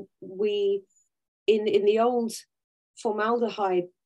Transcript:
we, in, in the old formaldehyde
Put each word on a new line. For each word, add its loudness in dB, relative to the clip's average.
we, -2
in, 4
in 2
the 4
old 0
formaldehyde 0